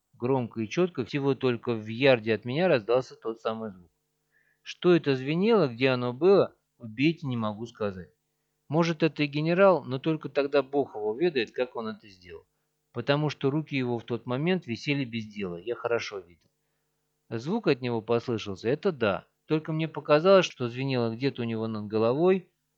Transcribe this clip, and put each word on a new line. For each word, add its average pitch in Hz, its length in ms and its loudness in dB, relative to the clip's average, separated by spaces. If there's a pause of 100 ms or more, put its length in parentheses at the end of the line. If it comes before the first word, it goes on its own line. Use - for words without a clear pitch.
(140)
громко 120 480 -2
и 107 60 -4
чётко, 175 380 -2
всего 139 280 -2
только 120 400 -2
в 110 140 -6
ярде 113 480 2
от 101 100 -6
меня 151 220 0
раздался 120 480 0
тот 113 260 -8
самый 110 300 -6
звук. 90 200 -20 (680)
Что - 340 2
это 143 200 2
звенело, 170 520 2
где 123 220 0
оно 123 240 0
было, 160 420 4 (220)
убейте, 135 480 -2
не 123 120 -2
могу 107 280 -4
сказать. 98 440 -6 (580)
Может, 165 340 0
это 151 220 0
и 147 40 0
генерал, 160 580 4
но 127 140 -4
только 151 300 -4
тогда 143 320 2
Бог 135 340 -2
его 107 200 -4
ведает, 135 360 0
как 127 240 -4
он 113 120 -8
это 107 220 -12
сделал, 90 380 -20 (440)
потому 143 380 0
что 135 220 -2
руки 147 260 -4
его 120 220 -2
в - 40 -12
тот 117 220 -8
момент 160 400 -2
висели 139 400 -4
без 113 220 -8
дела, 101 300 -8
я 110 180 -8
хорошо 113 420 -4
видел. 87 320 -18 (800)
Звук 151 380 -6
от 131 140 2
него 120 200 -4
послышался, 110 680 -2
это 165 220 0
да, 107 360 -2 (180)
только 156 260 -2
мне 160 160 -2
показалось, 160 580 4
что - 220 -6
звенело 123 480 -2
где-то 127 280 -2
у - 20 -4
него 113 220 -2
над 107 180 -6
головой, 131 640 2 (280)